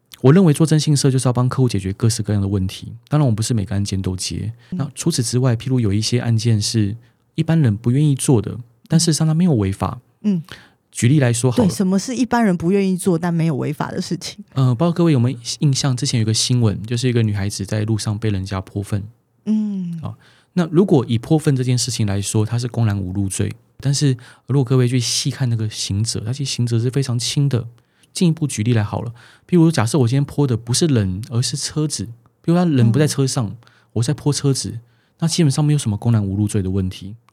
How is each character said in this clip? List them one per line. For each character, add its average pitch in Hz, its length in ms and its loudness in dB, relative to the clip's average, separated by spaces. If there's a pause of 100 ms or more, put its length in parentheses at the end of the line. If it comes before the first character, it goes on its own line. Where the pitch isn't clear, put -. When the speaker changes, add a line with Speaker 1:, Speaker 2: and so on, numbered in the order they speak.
(220)
Speaker 1:
我 131 120 8
认 196 100 6
为 151 100 6
做 160 120 4
征 156 140 4
信 147 160 2
社 135 160 2
就 131 80 0
是 120 80 0
要 123 60 2
帮 123 140 0
客 131 140 0
户 127 80 4
解 101 80 -2
决 95 160 -4
各 113 160 0
式 107 140 -2
各 104 100 -2
样 101 80 0
的 98 60 0
问 98 180 0
题， - 260 -10 (180)
当 147 100 2
然 147 60 4
我 127 40 4
们 107 60 2
不 110 80 -2
是 123 100 -2
每 104 100 0
个 98 120 -6
案 101 80 0
件 95 180 -2
都 92 140 -4
接。 95 360 -6 (200)
Speaker 2:
嗯。 180 60 -6
Speaker 1:
那 139 180 -6
除 - 160 -2
此 131 100 -2
之 120 160 -2
外， 123 180 2
譬 117 140 -6
如 131 100 0
有 104 140 0
一 107 80 0
些 120 180 -2
案 117 160 0
件 110 240 2
是 104 360 0 (400)
一 160 80 -2
般 165 180 2
人 110 140 4
不 120 160 -2
愿 143 120 2
意 143 120 4
做 127 260 4
的， - 160 -8 (300)
但 170 120 2
事 170 80 2
实 165 60 2
上 160 140 0
他 156 60 2
没 165 100 2
有 170 100 4
违 101 180 2
法。 95 280 -4 (220)
Speaker 2:
嗯。 196 200 0 (480)
Speaker 1:
举 - 200 0
例 151 100 4
来 123 120 2
说 120 200 0
好 - 60 -2
了。 226 100 4
Speaker 2:
对， 139 80 0
什 196 100 0
么 190 140 2
是 240 160 -6
一 233 100 0
般 240 180 0
人 185 120 2
不 165 160 -2
愿 196 180 2
意 185 80 0
做 175 220 0
但 175 120 -2
没 160 140 0
有 156 100 0
违 131 180 -4
法 - 180 -6
的 - 100 -4
事 - 160 -6
情？ - 260 -14 (100)
Speaker 1:
呃， 127 200 2
不 117 100 -2
知 175 60 2
道 - 20 0
各 170 120 0
位 165 80 4
有 135 80 4
没 120 120 2
有 117 60 -10 (220)
印 147 120 4
象， 135 240 0
之 135 120 -4
前 120 140 0
有 107 40 0
个 110 80 0
新 123 280 0
闻， 101 220 2
就 117 120 -6
是 120 140 0
一 - 20 2
个 117 100 2
女 107 120 0
孩 101 160 -2
子 98 160 -6
在 107 180 -2
路 107 140 0
上 104 200 -4
被 110 120 -2
人 95 140 -2
家 98 180 -6
泼 - 200 -8
粪。 98 220 -4 (400)
Speaker 2:
嗯。 202 580 -4
Speaker 1:
啊， 110 140 -10 (380)
那 175 140 0
如 175 180 4
果 147 220 4
以 117 120 -2
泼 156 180 0
粪 147 180 0
这 127 80 -2
件 127 140 0
事 120 140 -4
情 110 160 -2
来 101 140 -2
说， 107 240 0
她 117 120 -4
是 120 100 -4
公 117 180 0
然 101 120 0
侮 92 160 -4
辱 98 140 -2
罪。 101 260 -4 (280)
但 139 120 0
是 135 240 0 (300)
如 131 100 0
果 139 60 2
各 127 140 2
位 123 100 4
去 127 100 0
细 120 320 -2
看 127 200 -4
那 117 60 0
个 110 140 -4
刑 101 320 -4
责， 107 240 -4
它 117 60 -4
其 139 140 -6
实 135 60 -6
刑 120 140 -2
责 117 140 0
是 123 100 0
非 135 140 0
常 123 160 -2
轻 143 280 0
的。 127 200 0 (460)
进 180 160 2
一 - 20 4
步 156 160 -2
举 110 160 -4
例 120 80 2
来 113 100 4
好 101 200 -4
了， 117 100 -8 (340)
譬 180 120 2
如 165 120 6
假 113 160 0
设 151 140 0
我 120 80 4
今 123 80 0
天 139 80 2
泼 143 240 0
的 120 80 0
不 117 180 -4
是 180 120 2
人， 104 440 0
而 117 120 0
是 147 160 -4
车 - 280 -4
子， 107 200 -6
譬 110 40 -12 (360)
如 165 100 2
他 180 80 4
人 131 260 4
不 117 80 2
在 151 80 4
车 139 220 0
上， 127 180 -2
Speaker 2:
嗯。 - 120 -8 (340)
Speaker 1:
我 110 100 -2
在 139 120 0
泼 - 180 0
车 139 220 0
子， 107 260 -6 (400)
那 165 80 0
基 165 160 2
本 143 80 4
上 151 120 0
没 151 100 2
有 147 40 2
什 123 120 -2
么 101 80 0
公 117 160 0
然 104 120 2
侮 95 120 -2
辱 104 100 2
罪 101 140 -2
的 92 80 -4
问 92 200 -2
题， 95 240 -12 (200)